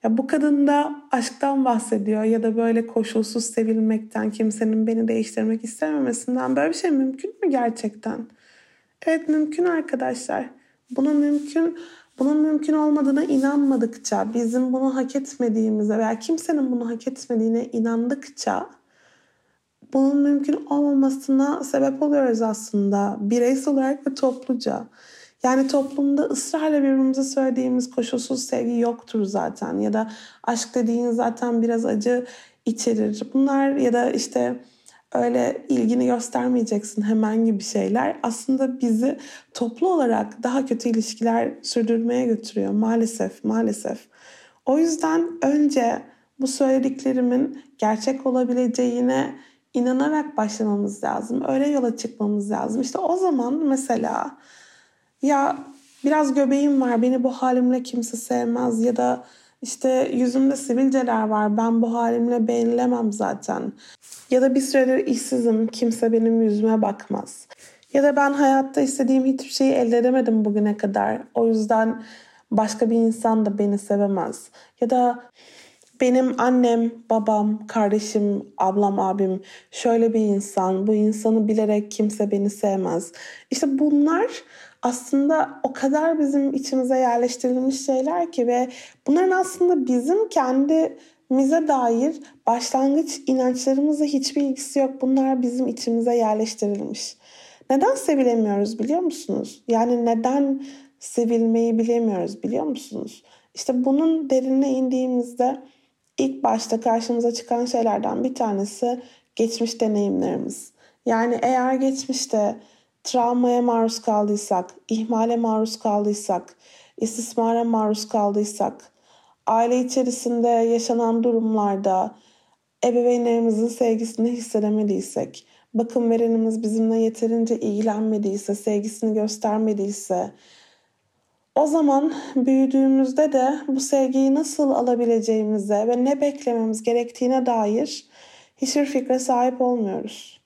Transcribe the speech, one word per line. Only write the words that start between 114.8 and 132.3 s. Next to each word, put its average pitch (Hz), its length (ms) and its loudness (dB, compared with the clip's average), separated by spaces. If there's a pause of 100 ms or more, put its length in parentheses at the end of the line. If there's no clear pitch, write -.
ihmale 226 500 0
maruz 220 420 -2
kaldıysak, 208 760 -2 (420)
istismara 226 640 -2
maruz 214 460 0
kaldıysak, 208 840 -2 (560)
aile 233 320 2
içerisinde 247 680 0
yaşanan 233 760 2
durumlarda 208 920 0 (720)
ebeveynlerimizin 233 840 2
sevgisini 226 640 0
hissedemediysek, 208 1160 -4 (260)
bakım 233 360 0
verenimiz 226 540 0
bizimle 226 360 0
yeterince 226 600 0
ilgilenmediyse, 208 960 -2
sevgisini 214 580 -2
göstermediyse, 208 1200 -2 (1200)
o 302 120 4
zaman 294 460 2 (220)